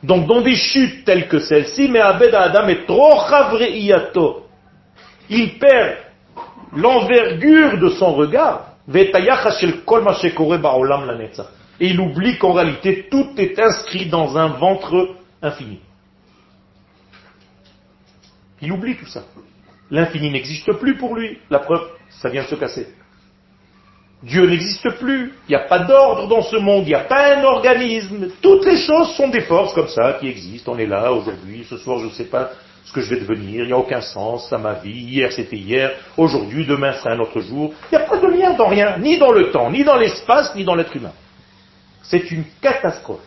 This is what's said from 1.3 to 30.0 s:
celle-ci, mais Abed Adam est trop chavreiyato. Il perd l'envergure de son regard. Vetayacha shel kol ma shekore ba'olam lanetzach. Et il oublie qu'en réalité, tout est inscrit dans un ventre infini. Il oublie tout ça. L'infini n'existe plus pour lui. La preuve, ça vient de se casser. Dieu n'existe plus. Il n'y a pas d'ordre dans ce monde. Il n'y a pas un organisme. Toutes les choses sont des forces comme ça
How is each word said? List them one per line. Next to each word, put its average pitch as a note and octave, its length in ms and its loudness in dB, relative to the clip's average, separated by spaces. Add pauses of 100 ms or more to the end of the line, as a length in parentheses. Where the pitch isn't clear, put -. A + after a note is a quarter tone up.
celle-ci, D3+ 480 0
mais A#3 120 2
Abed A3 360 4
Adam G3 320 4
est F3 180 -2
trop C#4+ 440 6
chavreiyato. G#3+ 1160 0 (880)
Il A3 280 -2
perd C4 380 4 (760)
l'envergure A#3 1000 4
de E3+ 120 4
son F3+ 260 2
regard. F#3 580 0 (140)
Vetayacha F#3+ 640 2
shel - 340 -4
kol A3 180 2
ma G3 100 2
shekore E3 440 0
ba'olam C#3 480 0
lanetzach. A2+ 400 -10 (340)
Et F3+ 100 0
il F3+ 100 0
oublie F#3 400 -2
qu'en F3+ 140 2
réalité, F3+ 580 -2
tout C#4 260 0
est F#3+ 220 -4
inscrit F#3 480 -2
dans D#3 300 -2
un D#3+ 100 0
ventre F3+ 680 -2 (260)
infini. A#2 380 -10 (2750)
Il D3+ 100 -8
oublie A3 260 -8
tout - 80 -20
ça. - 180 -16 (680)
L'infini D3+ 400 -2
n'existe C#3 420 -6
plus C4 240 -2
pour A#3 180 -6
lui. A3+ 220 -8 (120)
La C#3 100 0
preuve, D#3+ 280 -2 (220)
ça - 200 -10
vient C3 140 -6
de - 40 -12
se D3+ 80 -6
casser. - 320 -10 (1400)
Dieu D#3+ 240 2
n'existe F#3 500 -4
plus. B3+ 360 -6 (140)
Il - 40 -2
n'y C#3+ 40 4
a - 120 0
pas F3+ 120 2
d'ordre C4+ 480 4
dans A3+ 140 2
ce - 160 -4
monde. G3+ 280 2
Il D3 40 -8
n'y D#3 60 2
a - 100 -2
pas C#4+ 320 2
un C#4 60 -2
organisme. A3+ 840 0 (120)
Toutes G4 240 6
les F#4 120 4
choses D#4 380 0
sont C#4 140 0
des A#3+ 120 0
forces F3 320 0
comme - 140 -2
ça B2+ 320 0